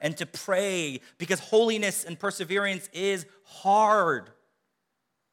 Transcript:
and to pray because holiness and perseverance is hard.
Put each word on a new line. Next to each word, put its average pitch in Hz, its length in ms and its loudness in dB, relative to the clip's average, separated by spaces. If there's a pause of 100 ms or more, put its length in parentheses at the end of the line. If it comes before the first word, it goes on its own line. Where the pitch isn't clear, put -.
and 156 160 -2
to 165 80 -6
pray 185 720 -2 (160)
because 175 240 -2
holiness 220 640 2
and 170 140 -10
perseverance 190 760 -4
is 185 320 -2 (200)
hard. 196 840 2 (1040)